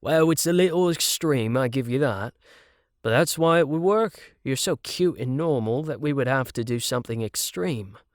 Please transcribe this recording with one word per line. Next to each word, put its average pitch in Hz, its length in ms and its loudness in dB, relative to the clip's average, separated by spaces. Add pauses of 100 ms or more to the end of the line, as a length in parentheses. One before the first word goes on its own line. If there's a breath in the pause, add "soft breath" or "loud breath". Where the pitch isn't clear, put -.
Well, 160 300 4
it's 156 140 0
a 170 80 2
little 180 360 4
extreme, 131 680 0
I 131 100 2
give 123 220 -2
you 123 100 0
that. 117 340 -2 (680 soft breath)
But 113 100 -2
that's 147 260 2
why 165 220 4
it 160 80 4
would 156 140 -2
work. 208 600 0
You're 131 120 -2
so 160 220 -2
cute - 420 -2
and 127 180 -2
normal 135 460 0
that 147 180 -6
we 147 120 -2
would 135 140 0
have 131 260 0
to 120 100 -4
do 120 160 -2
something 117 420 -4
extreme 113 760 -6 (160)